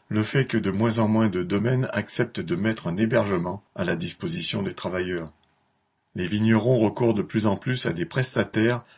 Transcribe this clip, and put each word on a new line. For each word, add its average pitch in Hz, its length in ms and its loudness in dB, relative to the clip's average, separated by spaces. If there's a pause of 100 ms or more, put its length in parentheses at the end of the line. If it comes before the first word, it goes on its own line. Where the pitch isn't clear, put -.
le 107 160 2
fait 135 220 2
que 113 120 0
de 98 140 0
moins 110 260 2
en 113 80 4
moins 110 220 4
de 92 160 -2
domaines 113 480 0
acceptent 104 480 -4
de 85 160 -2
mettre 107 320 -2
un 85 80 -2
hébergement 101 680 0 (140)
à 95 80 -4
la 87 100 0
disposition 87 720 -6
des 90 100 -6
travailleurs. 90 560 -6 (840)
Les 92 100 -4
vignerons 110 520 4
recourent 110 360 2
de 101 80 0
plus 107 240 0
en 101 100 2
plus 127 300 -4
à 92 60 0
des 85 120 -4
prestataires 117 760 0 (180)